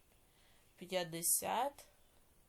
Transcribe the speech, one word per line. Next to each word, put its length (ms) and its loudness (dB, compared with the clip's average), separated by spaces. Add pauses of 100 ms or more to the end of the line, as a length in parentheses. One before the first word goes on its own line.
(760)
п'ятдесят, 1120 0 (640)